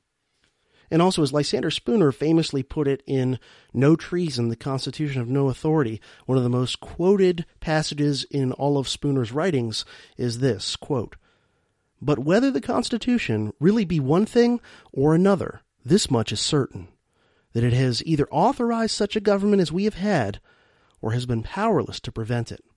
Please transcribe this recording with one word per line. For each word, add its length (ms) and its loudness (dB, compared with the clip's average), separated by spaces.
And 140 4
also, 200 2
as 100 0
Lysander 400 -2
Spooner 400 2
famously 500 0
put 240 -4
it 200 -2
in 340 -2
No 220 4
Treason, 540 -2
the 40 -2
Constitution 680 -6
of 80 -4
No 200 2
Authority, 520 0
one 120 2
of 60 2
the 60 2
most 280 0
quoted 680 2
passages 720 -2
in 220 0
all 260 0
of 100 -4
Spooner's 440 -2
writings 520 -2
is 220 -4
this, 380 -2
quote, 400 -6
"But 200 0
whether 320 2
the 80 -2
Constitution 1000 -2
really 260 4
be 140 0
one 280 2
thing 340 2
or 200 2
another, 500 2
this 240 2
much 220 0
is 100 -4
certain, 460 -2
that 120 0
it 80 2
has 340 0
either 240 0
authorized 640 0
such 220 -2
a 40 -2
government 420 2
as 100 -2
we 120 -2
have 100 0
had, 460 -2
or 100 -4
has 160 -2
been 160 -2
powerless 560 -2
to 140 -12
prevent 400 -4
it. 120 -16